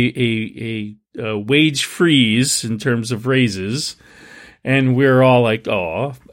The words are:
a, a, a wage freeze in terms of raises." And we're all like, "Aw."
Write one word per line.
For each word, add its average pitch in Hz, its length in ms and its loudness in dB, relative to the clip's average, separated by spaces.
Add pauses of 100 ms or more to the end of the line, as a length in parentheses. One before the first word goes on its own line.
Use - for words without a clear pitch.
(160)
a, 113 800 -6 (200)
a, 113 120 -10
a 107 100 -4
wage 143 460 2
freeze 127 800 2
in 110 140 -4
terms 117 340 -4
of 113 160 -6
raises." 120 640 -2 (720)
And 131 320 0
we're 131 260 4
all 127 200 6
like, 113 260 -2
"Aw." 101 460 -4 (180)